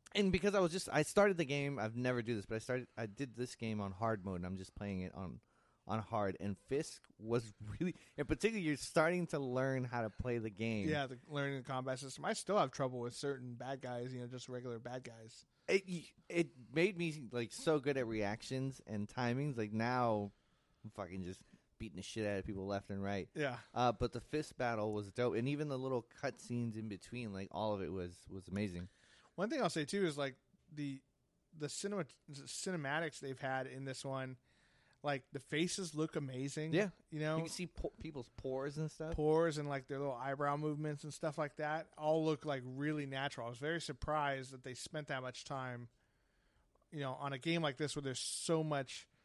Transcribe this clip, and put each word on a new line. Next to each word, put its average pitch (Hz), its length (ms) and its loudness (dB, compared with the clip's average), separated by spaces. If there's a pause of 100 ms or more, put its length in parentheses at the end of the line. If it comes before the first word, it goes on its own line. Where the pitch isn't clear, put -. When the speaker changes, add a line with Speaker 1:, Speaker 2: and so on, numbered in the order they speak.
(160)
Speaker 1:
and 196 160 6
because 190 240 4
I 202 40 6
was 175 120 6
just, 180 200 -4
I 151 120 6
started 202 340 8
the 165 80 4
game, 143 320 2
I've 110 180 0
never 123 260 4
do 117 140 2
this, 98 100 -2
but 110 100 -2
I 110 40 2
started, 127 280 -2 (100)
I 117 80 -2
did 110 300 -6
this 123 200 -4
game 110 240 0
on 98 120 0
hard 104 340 0
mode, 92 120 0
and 87 80 -2
I'm 92 120 -2
just 92 180 -8
playing 101 260 -2
it 92 120 -4
on, 82 260 -8 (480)
on 110 120 0
hard, 104 400 0
and 98 180 -2 (120)
Fisk 147 320 -2 (180)
was 113 340 0 (260)
really, 175 160 0 (220)
in 143 80 0
particular, 208 380 4
you're 151 140 2
starting 170 500 4
to 151 120 0
learn 131 440 2
how 120 180 -2
to 110 80 0
play 120 300 -2
the 110 100 -2
game. 107 400 0
Speaker 2:
Yeah, 147 180 2
the, 123 200 -10
learning 139 300 0
the 123 60 -6
combat 131 360 -2
system. 139 260 -10
I 208 80 2
still 202 240 2
have 143 140 6
trouble 127 300 0
with 120 120 -4
certain 127 420 -4
bad 123 260 -6
guys, 123 320 -4
you 123 80 -6
know, 123 60 -6
just 123 220 -10
regular 123 300 -6
bad 123 240 -8
guys. 113 420 -16 (220)
Speaker 1:
It, 190 160 4 (460)
it 170 180 4 (260)
made 175 240 6
me, 170 160 2 (180)
like, 120 200 0
so 156 280 4
good 135 180 2
at 123 100 2
reactions 113 800 0
and 104 200 -2
timings. 127 480 0
Like, 107 160 -2
now 113 600 4 (520)
I'm 113 120 -10
fucking 95 300 -4
just 92 160 -6 (360)
beating 110 200 -8
the 92 40 -10
shit 110 240 -4
out 101 140 0
of 92 60 -6
people 98 200 -4
left 98 240 -2
and 98 140 -4
right. 98 320 -2
Speaker 2:
Yeah. 139 220 -2 (180)
Speaker 1:
Uh, 120 160 6
but 113 200 0
the 120 100 -6
Fisk - 360 -4
battle 110 360 2
was 104 180 -4
dope, 120 240 2
and 117 120 2
even 147 220 0
the 135 80 -2
little 131 300 0 (160)
cutscenes 120 520 -2
in 110 140 -6
between, 110 420 -6
like, 98 200 -6
all 107 240 2
of 98 80 0
it 78 80 -2
was, 90 240 -4 (160)
was 92 160 -10
amazing. 90 400 -2 (480)
Speaker 2:
One 208 140 0
thing 285 120 0
I'll 180 80 4
say, 151 160 0
too, 196 200 2
is, 147 120 0
like, 139 180 -2 (400)
the, 139 260 -6 (560)
the 147 120 -4
cinema-, 202 340 -2 (300)
cinematics 151 840 -4
they've 135 200 -6
had 131 280 0
in 131 180 -8
this 131 180 -6
one, 131 320 -4 (640)
like, 143 300 -2
the 135 80 -6
faces 165 560 0
look 156 220 0
amazing. 139 560 -4
Speaker 1:
Yeah. 190 160 4 (200)
Speaker 2:
You 151 120 -4
know? 156 160 2
Speaker 1:
You 160 60 0
can 165 80 -6
see 175 160 -4
po-, - 340 -4
people's 147 340 -8
pores 139 420 -2
and 156 140 -2
stuff. 160 240 -6
Speaker 2:
Pores 156 420 6
and, 147 120 -2
like, 135 180 -2
their 139 100 -4
little 139 240 0
eyebrow 143 360 2
movements 151 480 -2
and 143 80 -8
stuff 156 240 -2
like 151 180 -2
that 156 320 -2 (100)
all 156 280 4
look, 156 180 2
like, 139 220 -2
really 143 400 0
natural. 135 420 -2
I - 20 -4
was 120 100 -8
very 156 200 0
surprised 139 720 0
that 127 140 -12
they 131 80 -6
spent 151 340 -6
that 135 140 -2
much 127 240 -6
time, 127 420 -4 (1040)
you 160 80 -6
know, 135 200 -2
on 139 140 -2
a 135 40 -2
game 165 240 2
like 143 160 0
this 151 180 0
where 143 80 -4
there's 131 160 -2
so - 420 2
much, 147 460 -2 (180)